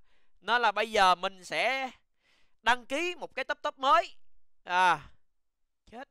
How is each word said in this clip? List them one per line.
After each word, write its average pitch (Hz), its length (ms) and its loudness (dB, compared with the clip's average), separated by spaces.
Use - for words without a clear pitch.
nên 226 200 0
là 220 100 2
bây 220 200 -4
giờ 190 240 4
mình 185 300 -8
sẽ 240 460 -4
đăng 240 240 0
ký 339 300 -4
một 226 200 -16
cái 262 100 -6
top - 160 -8
top 294 180 -8
mới. 302 360 2
À. 175 460 0
Chết 240 200 -18